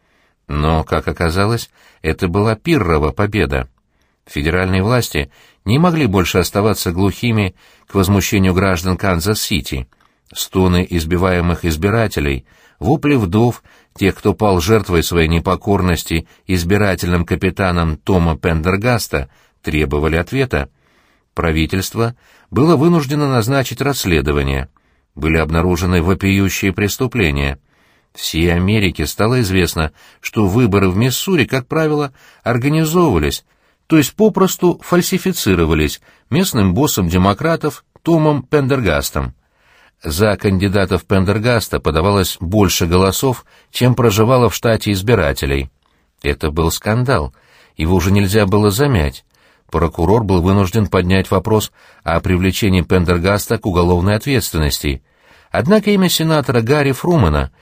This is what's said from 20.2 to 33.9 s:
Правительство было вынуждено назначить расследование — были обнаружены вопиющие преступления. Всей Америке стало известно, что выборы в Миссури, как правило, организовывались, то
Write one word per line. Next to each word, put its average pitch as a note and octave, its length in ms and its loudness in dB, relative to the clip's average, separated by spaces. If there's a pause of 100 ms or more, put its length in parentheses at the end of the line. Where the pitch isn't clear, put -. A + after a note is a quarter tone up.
Правительство E2+ 800 -2 (340)
было D3 240 2
вынуждено D3 560 0
назначить B2+ 500 -2
расследование — C#2+ 880 -2 (460)
были D#2+ 240 0
обнаружены E2+ 640 0
вопиющие G2 720 0
преступления. E2+ 840 -2 (560)
Всей E2+ 380 -2
Америке F#2 540 0
стало A#2 340 -2
известно, F2+ 520 -2 (280)
что - 260 -2
выборы G2 420 2
в F2+ 80 -2
Миссури, C3 480 0
как C3 220 -6
правило, D3+ 460 -2 (300)
организовывались, C#3 1040 0 (420)
то D#3+ 100 2